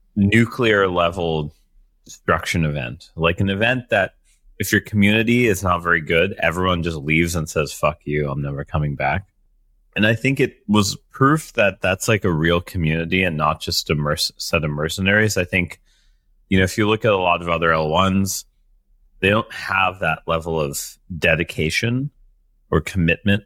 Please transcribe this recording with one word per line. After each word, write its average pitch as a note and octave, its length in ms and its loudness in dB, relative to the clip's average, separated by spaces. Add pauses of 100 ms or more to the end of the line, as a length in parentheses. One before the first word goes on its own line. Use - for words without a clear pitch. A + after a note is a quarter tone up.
(160)
nuclear G#2 720 4
level E2+ 680 -2 (520)
destruction - 580 0
event, D2 540 -6
like, E2 240 2
an G2 80 0
event A#2 400 -2
that G2 240 0 (460)
if G#2+ 120 -4
your G#2+ 100 4
community A2 680 2
is F#2 160 0
not F2 180 0
very E2+ 180 2
good, E2+ 400 0
everyone E2+ 440 0
just E2 140 -2
leaves D#2+ 380 0
and D#2 140 -4
says, D2 240 -2
"Fuck - 320 -2
you, D2 240 -2
I'm C#2 120 -6
never C#2+ 220 -6
coming D2 320 -4
back." C#2 320 -4 (680)
And G#2 120 0
I A2+ 80 4
think C3 240 -2
it C3 180 0 (100)
was G#2 280 2 (160)
proof D3 420 0
that G2+ 280 0
that's, F#2+ 260 -2
like, A2 180 2
a F#2 60 2
real E2 300 2
community E2+ 640 -2
and E2 140 -2
not D2+ 240 0
just - 280 -6
a E2 60 0
merc-, D2 420 -2
set - 260 -4
of D2+ 80 -4
mercenaries. F#2+ 680 0
I F2+ 60 0
think, F2 360 -4 (680)
you F#2+ 80 2
know, F#2+ 60 4
if G#2 140 -2
you G#2+ 100 2
look G#2+ 180 0
at A2 60 4
a G2 60 4
lot F2 240 0
of E2+ 80 -6
other E2 220 2
L D#2+ 180 2
ones, F#2+ 560 0 (760)
they F#2+ 100 2
don't G#2+ 240 0
have F#2+ 460 -2
that D#2+ 280 -2
level E2 320 -2
of C#2+ 380 -6 (200)
dedication E2+ 920 -2 (600)
or D#2 100 4
commitment F#2+ 640 0